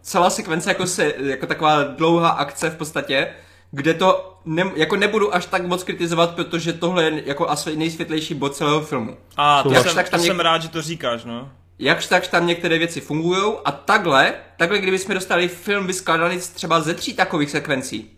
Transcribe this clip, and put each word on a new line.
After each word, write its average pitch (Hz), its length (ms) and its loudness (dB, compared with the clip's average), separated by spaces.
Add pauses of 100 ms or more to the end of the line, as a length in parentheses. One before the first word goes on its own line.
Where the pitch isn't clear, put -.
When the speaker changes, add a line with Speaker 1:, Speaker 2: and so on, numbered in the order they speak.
Speaker 1:
celá 180 280 2
sekvence 170 400 -2
jako 185 180 0
se-, 160 300 0
jako 135 280 -4
taková 151 380 2
dlouhá 165 460 4
akce 147 400 -2
v 165 60 -6
podstatě, 147 520 -2 (440)
kde 147 220 2
to 185 520 2
nem-, 175 300 0
jako 160 200 2
nebudu 202 400 0
až 180 100 0
tak 180 200 -2
moc 180 180 -2
kritizovat, 170 520 0
protože 165 380 -4
tohle 170 300 0
je 156 220 0
jako 139 240 -2
asi 156 260 -4
nejsvětlejší 160 580 -4
bod 139 220 -4
celého 151 260 0
filmu. 120 360 -6 (200)
Speaker 2:
A 147 260 4
to 135 60 2
Speaker 3:
Souhlas. - 160 6
Speaker 2:
jsem, 170 100 2
Speaker 1:
Tak 180 140 0
tam 170 100 2
Speaker 2:
to 170 40 2
Speaker 1:
něk- 175 40 2
Speaker 2:
jsem 180 120 2
rád, 165 220 2
že 160 80 -8
to 165 120 -6
říkáš, 131 440 -4
no. 120 240 -12 (300)
Speaker 1:
Jakž 165 260 0
takž 180 220 2
tam 175 200 2
některé 170 300 0
věci 165 240 -2
fungujou 175 640 0
a 143 60 2
takhle, 175 600 2 (240)
takhle 185 220 2
kdyby 190 200 0
jsme 196 160 -4
dostali 180 320 0
film 196 400 -2
vyskládaný 175 520 0
z-, 175 100 -10
třeba 165 320 0
ze 156 120 -2
tří - 200 -8
takových 160 380 0
sekvencí 127 680 -6